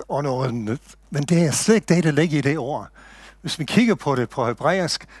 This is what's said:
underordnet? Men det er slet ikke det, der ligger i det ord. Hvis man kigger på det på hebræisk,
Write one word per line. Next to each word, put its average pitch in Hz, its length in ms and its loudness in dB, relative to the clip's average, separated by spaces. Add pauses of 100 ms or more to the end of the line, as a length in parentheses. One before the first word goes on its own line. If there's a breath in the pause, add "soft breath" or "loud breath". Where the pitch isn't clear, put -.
underordnet? 127 720 -4 (280)
Men 143 140 -4
det 170 220 2
er 139 60 0
slet - 240 2
ikke 175 200 2
det, 175 80 4
der 160 80 2
ligger 151 260 2
i 139 40 0
det 143 160 0
ord. 123 300 -8 (540 loud breath)
Hvis - 180 -8
man 151 60 -6
kigger 226 300 2
på 139 200 -2
det 123 140 0
på 120 180 -2
hebræisk, 156 600 -2 (140 loud breath)